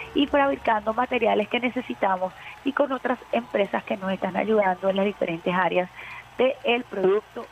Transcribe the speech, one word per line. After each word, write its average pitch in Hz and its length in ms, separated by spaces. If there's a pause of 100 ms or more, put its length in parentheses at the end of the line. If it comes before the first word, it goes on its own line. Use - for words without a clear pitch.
(140)
y 285 120
fabricando 262 680
materiales 214 540
que 240 120
necesitamos 208 720 (320)
y 277 80
con 285 180
otras 254 280 (120)
empresas 220 540
que 220 140
nos 190 140
están 190 220
ayudando 202 540
en 190 80
las 196 80
diferentes 175 500
áreas 180 360 (480)
del 240 460
producto 202 680